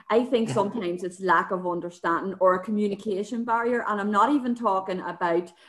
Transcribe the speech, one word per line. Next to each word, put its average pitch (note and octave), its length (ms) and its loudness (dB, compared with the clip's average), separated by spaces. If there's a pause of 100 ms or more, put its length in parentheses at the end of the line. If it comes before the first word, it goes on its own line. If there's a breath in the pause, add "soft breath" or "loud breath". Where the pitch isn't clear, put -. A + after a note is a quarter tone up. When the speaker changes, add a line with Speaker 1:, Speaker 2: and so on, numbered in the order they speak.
Speaker 1:
I A#3 160 4
think A3+ 240 0
Speaker 2:
Yeah. A3 60 -2
Speaker 1:
sometimes G3 480 -2
it's F3+ 180 -8
lack F3+ 300 2
of F#3 140 -4
understanding F3 760 -2
or F#3 120 6
a F#3 100 0
communication G#3 800 -4
barrier. A#3 420 0
And G#3+ 120 -2
I'm G3+ 120 -2
not G#3+ 220 4
even B3 220 0
talking F#3+ 440 0
about F3 540 -2 (160 soft breath)